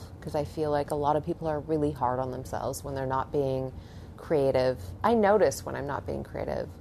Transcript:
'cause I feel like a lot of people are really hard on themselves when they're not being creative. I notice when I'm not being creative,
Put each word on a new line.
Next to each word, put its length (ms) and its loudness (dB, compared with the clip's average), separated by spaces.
'cause 140 -8
I 100 2
feel 260 -2
like 200 0
a 40 2
lot 220 2
of 80 0
people 240 -2
are 120 0
really 320 0
hard 280 0
on 100 -2
themselves 540 -6
when 100 -6
they're 120 -2
not 260 0
being 400 0
creative. 600 4
I 120 4
notice 500 6
when 100 -6
I'm 120 -4
not 200 -4
being 180 -4
creative, 440 -4